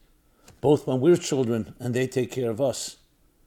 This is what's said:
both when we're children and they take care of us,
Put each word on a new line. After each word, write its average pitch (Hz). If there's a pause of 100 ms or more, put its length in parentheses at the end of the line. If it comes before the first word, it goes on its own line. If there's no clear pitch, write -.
(600)
both 147
when 131
we're 170
children 120
and 120
they 127
take 127
care 123
of 110
us, - (500)